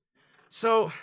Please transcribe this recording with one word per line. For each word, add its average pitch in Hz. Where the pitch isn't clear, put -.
So, 226